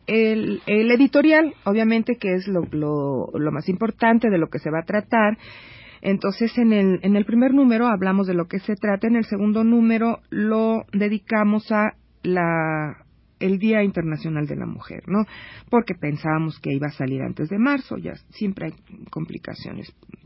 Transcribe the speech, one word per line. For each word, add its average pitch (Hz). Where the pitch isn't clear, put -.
el, 220
el 220
editorial, 294
obviamente 220
que 185
es 185
lo, 185
lo, 147
lo 151
más 147
importante 226
de 190
lo 160
que -
se 160
va 160
a -
tratar. 214
Entonces, 196
en 226
el, 190
en 202
el 202
primer 240
número 247
hablamos 190
de 185
lo 170
que 190
se 208
trata, 208
en 233
el 226
segundo 214
número 226
lo 220
dedicamos 208
a 214
la, 165
el 190
Día 214
Internacional 156
de 147
la -
Mujer, -
¿no? 202
Porque 233
pensábamos 156
que 147
iba 143
a 143
salir 131
antes 143
de 202
marzo, 262
ya 175
siempre 190
hay 160
complicaciones, -